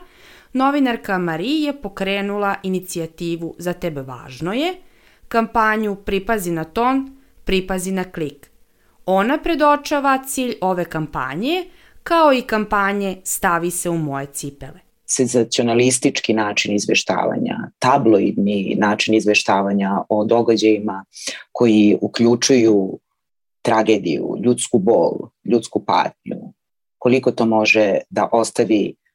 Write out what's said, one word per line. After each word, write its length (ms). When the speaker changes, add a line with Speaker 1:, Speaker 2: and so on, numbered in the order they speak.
Speaker 1:
novinarka 640
Marie 440
je 200
pokrenula 800
inicijativu 960
Za 140
tebe 300
važno 500
je, 220
kampanju 680
Pripazi 540
na 140
ton, 520
pripazi 480
na 120
klik. 460
Ona 320
predočava 880
cilj 340
ove 240
kampanje, 800
kao 300
i 100
kampanje 800
Stavi 460
se 200
u 80
moje 280
cipele. 600
Speaker 2:
Senzacionalistički 1300
način 400
izveštavanja, 1040
tabloidni 1000
način 360
izveštavanja 760
o 160
događajima 800
koji 480
uključuju 1000
tragediju, 800
ljudsku 340
bol, 400
ljudsku 400
patnju, 520
koliko 320
to 160
može 520
da 220
ostavi 600